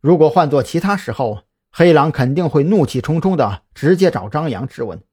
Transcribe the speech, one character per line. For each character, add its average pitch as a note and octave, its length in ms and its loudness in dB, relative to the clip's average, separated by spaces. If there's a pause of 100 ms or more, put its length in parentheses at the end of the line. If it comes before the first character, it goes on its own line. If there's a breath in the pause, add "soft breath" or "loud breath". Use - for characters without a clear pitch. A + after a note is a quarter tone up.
如 D#3+ 160 4
果 D3+ 120 4
换 D#3 200 2
做 C#3 120 2
其 - 180 -4
他 G3 180 -2
时 - 140 -8
候， G#2+ 320 -6 (280)
黑 E3+ 220 4
狼 D3+ 180 4
肯 C3 240 -2
定 E3+ 140 -2
会 C#3+ 160 0
怒 F#3 200 2
气 B2+ 140 -6
冲 D#3 220 -4
冲 F#3+ 160 0
的 G2+ 260 -2 (100)
直 E3+ 220 2
接 F3+ 160 2
找 F#2+ 160 -8
张 D3+ 220 -4
扬 A#2+ 180 -8
质 - 160 -10
问。 G2 180 -10 (120)